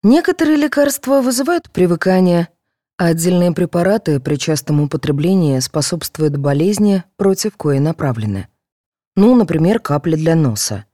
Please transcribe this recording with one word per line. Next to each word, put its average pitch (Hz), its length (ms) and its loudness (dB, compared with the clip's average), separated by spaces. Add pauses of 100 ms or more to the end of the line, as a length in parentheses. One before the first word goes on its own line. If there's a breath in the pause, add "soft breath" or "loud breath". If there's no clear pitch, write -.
Некоторые 311 540 2
лекарства 285 640 0
вызывают 269 500 -2
привыкание, 175 760 2 (500)
а 180 80 0
отдельные 175 460 0
препараты 175 640 0
при 147 160 -4
частом 147 460 -2
употреблении 147 800 0
способствуют 151 760 -4
болезни, 185 680 0 (120)
против 196 400 -2
коей 139 220 -2
направлены. 117 680 -4 (680)
Ну, 233 220 4
например, 175 420 2
капли 156 380 -2
для 160 180 0
носа. 110 600 -2